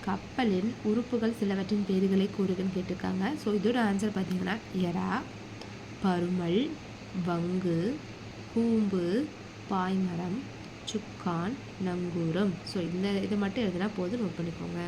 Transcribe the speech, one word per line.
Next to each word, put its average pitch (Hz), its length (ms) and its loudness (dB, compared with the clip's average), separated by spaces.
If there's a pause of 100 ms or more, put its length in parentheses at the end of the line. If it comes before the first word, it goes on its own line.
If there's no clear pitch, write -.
கப்பலின் 214 640 2 (220)
உறுப்புகள் 226 480 2
சிலவற்றின் 196 500 2
பேர்களை 190 460 6
கூறுகன்னு 185 400 2
கேட்டிருக்காங்க. 185 500 0 (180)
So, 226 60 0 (100)
இதோட 226 280 4
ஆன்சர் 202 300 2
பார்த்தீங்கன்னா, 185 380 0 (340)
எரா, 185 200 0 (920)
பருமல், 180 580 2 (680)
வங்கு, 175 500 2 (760)
கூம்பு, 214 540 4 (640)
பாய்மரம், 185 680 0 (520)
சுக்கான், 190 680 -2 (320)
நங்கூரம். 175 640 0 (200)
So, 196 60 -2 (120)
இந்த 185 180 0 (180)
இதை 202 180 0
மட்டும் 196 220 0
எழுதுனா 180 220 0 (100)
போதும், 202 240 0
நோட் 170 160 -2
பண்ணிக்கோங்க. 170 500 -4